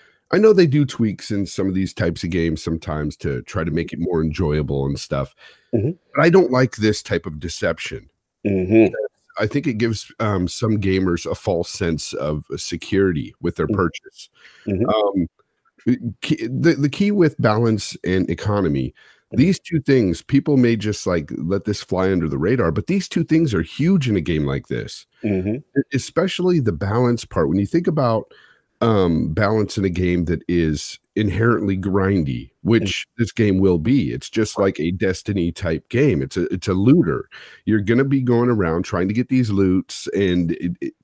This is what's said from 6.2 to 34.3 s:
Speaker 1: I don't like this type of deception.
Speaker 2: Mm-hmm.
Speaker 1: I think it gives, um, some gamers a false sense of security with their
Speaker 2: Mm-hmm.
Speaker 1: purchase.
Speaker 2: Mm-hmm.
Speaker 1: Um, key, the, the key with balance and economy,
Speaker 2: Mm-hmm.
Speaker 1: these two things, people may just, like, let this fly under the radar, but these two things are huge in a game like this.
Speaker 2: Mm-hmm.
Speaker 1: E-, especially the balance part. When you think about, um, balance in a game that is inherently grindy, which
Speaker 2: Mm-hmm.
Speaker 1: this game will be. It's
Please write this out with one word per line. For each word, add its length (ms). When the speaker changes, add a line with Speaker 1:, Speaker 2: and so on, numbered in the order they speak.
Speaker 1:
I 60
don't 220
like 240
this 260
type 240
of 140
deception. 680
Speaker 2:
Mm-hmm. 480
Speaker 1:
I 100
think 180
it 120
gives, 420
um, 260
some 320
gamers 500
a 60
false 360
sense 420
of 320
security 840
with 160
their 100
Speaker 2:
Mm-hmm. 100
Speaker 1:
purchase. 520
Speaker 2:
Mm-hmm. 200
Speaker 1:
Um, 380
key, 260
the, 280
the 140
key 220
with 300
balance 640
and 260
economy, 640
Speaker 2:
Mm-hmm. 100
Speaker 1:
these 180
two 200
things, 420
people 340
may 180
just, 320
like, 300
let 280
this 200
fly 260
under 180
the 80
radar, 360
but 160
these 200
two 140
things 320
are 80
huge 460
in 80
a 40
game 240
like 220
this. 400
Speaker 2:
Mm-hmm. 340
Speaker 1:
E-, 260
especially 640
the 140
balance 520
part. 240
When 120
you 60
think 200
about, 460
um, 520
balance 460
in 60
a 40
game 360
that 240
is 500
inherently 640
grindy, 720
which 440
Speaker 2:
Mm-hmm. 160
Speaker 1:
this 80
game 300
will 180
be. 320
It's 200